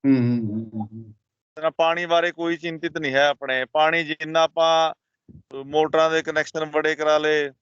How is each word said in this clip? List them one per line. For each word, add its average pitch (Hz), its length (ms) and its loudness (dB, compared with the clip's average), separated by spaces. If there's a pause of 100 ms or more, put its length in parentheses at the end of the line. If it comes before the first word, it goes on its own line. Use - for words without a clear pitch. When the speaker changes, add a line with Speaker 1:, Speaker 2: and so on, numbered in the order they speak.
Speaker 1:
ਹੂੰ, 135 120 4
ਹੂੰ, 120 200 2
ਹੂੰ, 110 360 -6
ਹੂੰ, 107 200 -8
ਹੂੰ। 110 160 -16
Speaker 2:
ਇਸ - 460 -20
ਤਰ੍ਹਾਂ 156 160 -2
ਪਾਣੀ 170 340 0
ਬਾਰੇ 170 260 2
ਕੋਈ 170 260 -4
ਚਿੰਤਿਤ 160 400 -6
ਨਹੀਂ 143 160 -4
ਹੈ 143 140 4
ਆਪਣੇ। 135 380 -2
ਪਾਣੀ 160 380 2
ਜਿੰਨਾ 160 400 -2
ਆਪਾਂ 160 500 2 (720)
ਮੋਟਰਾਂ 156 460 2
ਦੇ 160 100 0
ਕਨੈਕਸ਼ਨ 156 440 -4
ਬੜੇ 151 300 0
ਕਰਾ 151 220 2
ਲਏ 151 320 0 (120)